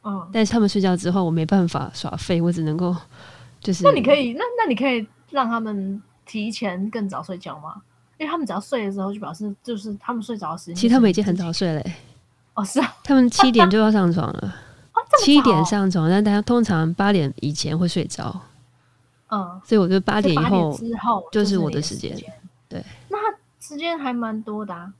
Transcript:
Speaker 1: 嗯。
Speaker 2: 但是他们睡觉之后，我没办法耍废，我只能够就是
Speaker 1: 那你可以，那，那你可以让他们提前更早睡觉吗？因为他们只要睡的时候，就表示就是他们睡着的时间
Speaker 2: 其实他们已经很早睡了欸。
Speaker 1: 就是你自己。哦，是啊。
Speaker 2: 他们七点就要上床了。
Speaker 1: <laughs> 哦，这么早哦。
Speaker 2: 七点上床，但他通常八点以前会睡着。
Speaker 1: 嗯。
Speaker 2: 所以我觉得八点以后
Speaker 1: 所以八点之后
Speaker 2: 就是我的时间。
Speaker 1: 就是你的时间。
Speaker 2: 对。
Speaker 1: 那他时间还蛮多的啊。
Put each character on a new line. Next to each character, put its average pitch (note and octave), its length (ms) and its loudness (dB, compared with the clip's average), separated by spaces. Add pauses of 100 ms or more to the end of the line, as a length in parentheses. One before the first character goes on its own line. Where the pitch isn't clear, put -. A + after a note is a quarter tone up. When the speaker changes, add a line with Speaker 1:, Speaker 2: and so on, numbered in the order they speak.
Speaker 1:
嗯。 F#3+ 280 -8
Speaker 2:
但 A3 140 4
是 - 60 -2
他 A#3 80 2
们 G#3 80 4
睡 G3 140 0
觉 F#3 140 4
之 F3 160 -4
后， F#3+ 120 2
我 E3 80 0
没 E3 140 0
办 F3+ 220 4
法 - 260 -4
耍 - 240 -10
废， E3+ 240 -2
我 F3 100 2
只 E3 120 -2
能 D#3 140 -2
够 F3+ 180 0 (640)
就 F#3+ 140 -4
是 F3 100 -4
Speaker 1:
那 D#4 80 8
你 D4+ 100 2
可 B3+ 140 4
以， B3 180 -2
那， E4+ 100 -4 (140)
那 A4 100 0
你 B3 80 0
可 B3+ 160 0
以 A3+ 140 -2 (260)
让 C4+ 160 -2
他 A#3 120 -4
们 G3+ 420 -6 (240)
提 A3 260 -8
前 G3 380 -6
更 G#3+ 200 -6
早 C#3+ 140 -8
睡 F3+ 140 -10
觉 D#3 220 -14
吗？ D#3+ 220 -16 (360)
因 D#4 80 -8
为 D4 60 -6
他 E4+ 60 -4
们 C#4+ 100 -4
只 F#3+ 60 -6
要 F#3+ 60 -4
睡 A3+ 260 -4
的 G3 80 -4
时 G3 80 -6
候， G3 120 -4
就 G#3 60 -10
表 E3+ 140 -10
示 G3+ 280 -8
就 A#3+ 140 -8
是 G3+ 200 -10
他 A#3 180 -10
们 A3+ 100 -6
睡 A3+ 140 -10
着 E3 160 -8
的 F3 40 -10
时 - 100 -16
间 E3+ 80 -12
Speaker 2:
其 G#3 120 0
实 A#3 60 6
他 C4 80 8
们 G#3+ 80 8
已 F3 40 4
经 G3+ 80 0
很 G3+ 140 0
早 F3 160 -4
睡 F3+ 220 -2
了 D3+ 80 -4
欸。 - 20 -10
Speaker 1:
就 F#3 60 -8
是 - 20 -10
你 - 20 -12
自 - 60 -16
己。 - 60 -20 (480)
哦， G#3 100 -4
是 A3+ 160 -2
啊。 B3 240 -4
Speaker 2:
他 C#4+ 100 2
们 B3+ 160 6
七 B3+ 220 4
点 G#3 180 6
就 G#3 80 4
要 A3 140 4
上 F#3+ 220 4
床 F3+ 180 0
了。 - 240 -8 (160)
Speaker 1:
<laughs> - 240 -18
哦， - 0 -
这 A4+ 60 0
么 - 100 -12
早 D5 60 6
哦。 A4 80 4
Speaker 2:
七 C#4+ 160 8
点 F3+ 240 4
上 G3 260 0
床， E3 180 2
但 G3+ 140 4
他 G#3 200 2
通 A#3+ 200 2
常 E3 300 0
八 G3+ 180 2
点 D3+ 300 0
以 D3 100 -2
前 D#3 260 -4
会 F3 80 0
睡 E3+ 200 -2
着。 - 340 -10 (920)
Speaker 1:
嗯。 F#3 360 -6
Speaker 2:
所 A3+ 100 2
以 - 20 8
我 F#3+ 80 6
觉 F3+ 80 2
得 F#3+ 60 2
八 G#3 220 0
点 F#3+ 120 2
以 D3 40 2
后 D#3+ 100 2
Speaker 1:
所 - 0 -
以 F#3 140 4
八 D3+ 180 0
点 A3+ 120 -6
之 A#3 140 -4
后 A3 240 0
Speaker 2:
就 G#3 140 2
是 G3 140 2
我 D#3+ 120 0
的 C3 120 -2
时 - 140 -6
间。 - 160 -8
Speaker 1:
就 - 60 -10
是 - 60 -14
你 - 40 -18
的 - 40 -18
时 - 80 -20
间。 - 100 -20 (200)
Speaker 2:
对。 - 160 -12 (240)
Speaker 1:
那 G4+ 80 -6
他 G#4 200 -4 (220)
时 - 160 -18
间 E4 240 -6
还 C4 140 -6
蛮 A3 300 -6
多 G#3+ 220 -8
的 F#3 80 -10
啊。 F3 260 -16